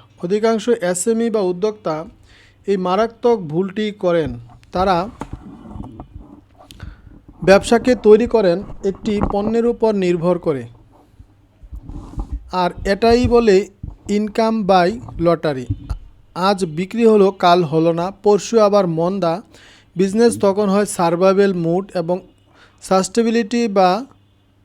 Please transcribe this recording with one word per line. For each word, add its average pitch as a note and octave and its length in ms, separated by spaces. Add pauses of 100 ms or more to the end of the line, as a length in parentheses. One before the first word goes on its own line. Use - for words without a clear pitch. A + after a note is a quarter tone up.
(240)
অধিকাংশ G#3+ 460
এসএমই A3+ 600
বা G#3 120
উদ্যোক্তা F3+ 640 (600)
এই G3+ 100
মারাত্মক A3 600
ভুলটি F#3+ 520
করেন। E3 480 (320)
তারা F#3 380 (2250)
ব্যবসাকে A3+ 520
তৈরি G#3+ 320
করেন G3+ 360 (220)
একটি G3+ 360 (100)
পণ্যের A3 340
উপর A3+ 300
নির্ভর F3 440
করে, C3+ 280 (1800)
আর F3+ 200 (140)
এটাই A#3 420
বলে G#3+ 420 (380)
income G#3+ 600
by F#3+ 320 (200)
lottery। E3 720 (420)
আজ F#3 300
বিক্রি F#3 400
হলো, G3+ 260
কাল F3+ 320
হলো D#3+ 300
না, F3 180
পরশু G#3 480
আবার G3+ 280
মন্দা। E3+ 540 (540)
বিজনেস G3 460
তখন G3 280
হয় G3+ 160
সার্ভাইভাল F#3+ 680
মুড F3 420
এবং F3+ 240 (600)
সাস্টেইনেবিলিটি A3+ 840
বা G3 380 (600)